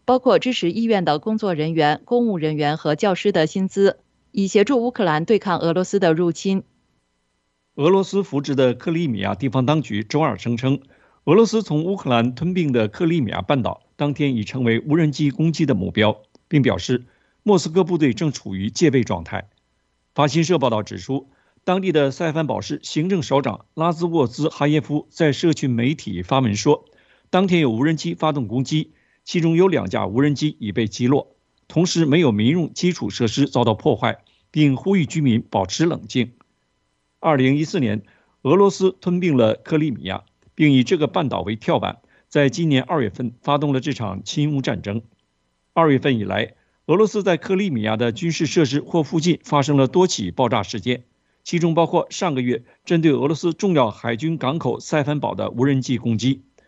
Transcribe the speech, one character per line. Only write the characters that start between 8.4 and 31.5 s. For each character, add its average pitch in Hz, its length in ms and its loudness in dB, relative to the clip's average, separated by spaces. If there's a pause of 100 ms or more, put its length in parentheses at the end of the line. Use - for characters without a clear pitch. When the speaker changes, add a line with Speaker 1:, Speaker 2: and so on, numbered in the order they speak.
Speaker 2:
植 143 120 -4
的 127 220 4
克 143 160 -6
里 165 160 -2
米 107 140 -4
亚 98 120 -2
地 135 160 -4
方 127 160 0
当 151 160 2
局 107 220 -6
周 147 180 -2
二 131 160 0
声 117 180 -4
称， 131 240 -2 (440)
俄 143 100 2
罗 220 100 8
斯 220 200 0
从 156 200 -2
乌 190 120 -4
克 135 160 -4
兰 120 240 2
吞 165 180 -4
并 170 180 0
的 117 160 2
克 175 180 -4
里 165 160 2
米 101 100 -2
亚 87 100 -6
半 143 220 0
岛 87 180 -6 (140)
当 147 180 -2
天 139 220 -2
已 110 80 -2
成 131 200 -6
为 117 180 2
无 151 140 -2
人 160 160 2
机 143 200 0
攻 160 200 0
击 147 140 -2
的 139 80 2
目 92 160 -2
标， 104 320 0 (260)
并 147 140 2
表 117 160 2
示 123 280 -4 (360)
莫 208 160 4
斯 165 120 -4
科 180 140 2
部 175 140 -2
队 143 160 2
正 151 180 -2
处 - 220 -10
于 95 160 -4
戒 151 220 2
备 135 120 2
状 92 200 -6
态。 95 260 -10 (640)
法 147 140 2
新 151 160 0
社 160 160 2
报 127 100 0
道 107 140 -2
指 101 160 -12
出， 131 320 -8 (340)
当 190 160 0
地 185 120 0
的 143 180 2
塞 160 220 -4
凡 160 120 -2
堡 120 140 -4
市 143 240 -8
行 151 240 -4
政 190 160 0
首 135 180 0
长 127 320 -6
拉 165 200 0
兹 170 120 -4
沃 165 220 2
兹 147 220 -4
哈 - 180 -2
耶 151 140 2
夫 - 280 -4
在 156 220 2
社 160 220 2
区 143 160 -2
媒 120 260 0
体 92 260 -8
发 135 180 0
文 107 180 2
说， 147 260 2 (460)
当 190 180 2
天 175 140 2
有 135 100 2
无 110 140 0
人 160 100 0
机 170 200 -6
发 156 180 -2
动 127 160 -4
攻 123 160 -2
击， 160 260 -2 (320)
其 - 160 -4
中 165 160 2
有 185 140 6
两 101 200 -2
架 101 160 -2
无 101 140 -2
人 143 160 2
机 147 240 -4
已 104 140 -6
被 113 160 0
击 123 180 -2
落， 135 300 0 (320)